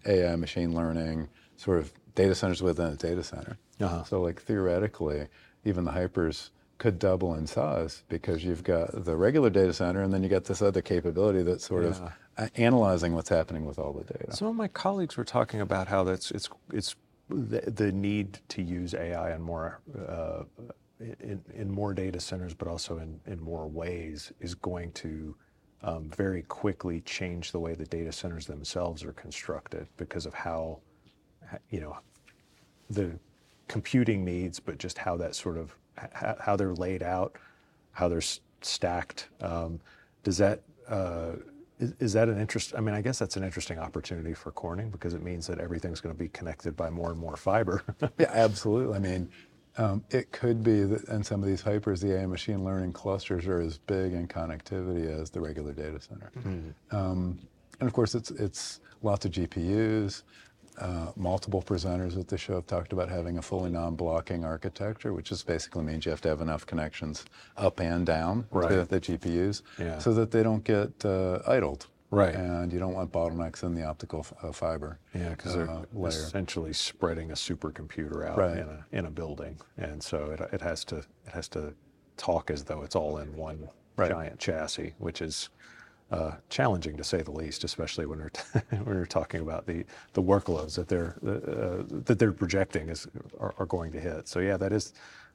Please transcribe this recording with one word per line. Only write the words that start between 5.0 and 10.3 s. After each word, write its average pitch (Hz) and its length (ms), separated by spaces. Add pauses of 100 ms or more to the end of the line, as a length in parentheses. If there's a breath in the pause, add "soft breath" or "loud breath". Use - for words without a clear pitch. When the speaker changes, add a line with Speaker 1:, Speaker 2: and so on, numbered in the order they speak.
Speaker 1:
even 90 200
the 76 80
hypers 87 580 (280 soft breath)
could 101 200
double 92 360
in 80 120
size 80 640
because 82 340
you've 87 220
got 85 400
the 85 100
regular 117 360
data 92 220
center 90 300
and 95 100
then 95 100
you 95 60
got 92 160